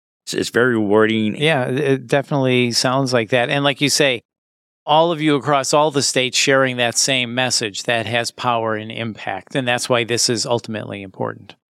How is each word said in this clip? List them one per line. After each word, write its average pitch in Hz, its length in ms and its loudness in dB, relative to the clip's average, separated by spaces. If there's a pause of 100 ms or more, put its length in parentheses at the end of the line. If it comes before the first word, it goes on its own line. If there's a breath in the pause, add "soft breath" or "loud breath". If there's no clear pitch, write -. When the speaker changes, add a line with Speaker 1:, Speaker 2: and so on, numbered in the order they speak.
(240)
Speaker 1:
It's, - 100 -10
it's - 160 -2
very 120 240 2
rewarding. 110 640 2
Speaker 2:
Yeah, 147 300 0
it 135 400 -2
definitely 131 640 0
sounds 131 420 0
like 117 180 0
that. 127 200 2
And 143 140 0
like 143 160 0
you 147 80 2
say, 127 340 0 (640)
all 160 260 4
of 156 100 -2
you 151 140 2
across 135 400 0
all 151 160 4
the 135 120 0
states 127 360 0
sharing 131 380 2
that 120 200 0
same 123 380 0
message 123 500 -2
that 113 220 -2
has 117 240 -2
power 113 460 -2
and 107 160 -10
impact. 110 640 -8
And 127 100 -2
that's 123 220 0
why 120 160 2
this 113 240 0
is 113 180 -2
ultimately 113 560 -4
important. 110 540 -10 (220)